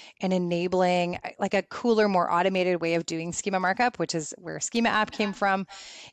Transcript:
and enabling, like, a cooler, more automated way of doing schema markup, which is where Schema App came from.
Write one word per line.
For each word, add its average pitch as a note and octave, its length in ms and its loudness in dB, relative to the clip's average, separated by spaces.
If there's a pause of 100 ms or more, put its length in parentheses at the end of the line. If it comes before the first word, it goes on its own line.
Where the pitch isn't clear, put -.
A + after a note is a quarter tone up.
(220)
and F#3 100 0
enabling, F3+ 880 2 (180)
like, G3+ 160 -2
a F#3+ 100 2
cooler, A3 440 2
more F#3 240 2
automated F3+ 480 2
way E3 140 0
of E3+ 160 0
doing E3+ 240 -4
schema F#3+ 260 -2
markup, F#3+ 380 0
which E3 160 -2
is D#3+ 240 -6
where D#3+ 220 -10
Schema A#3 300 0
App G#3+ 200 0
came G3+ 240 -2
from. G3 320 0 (480)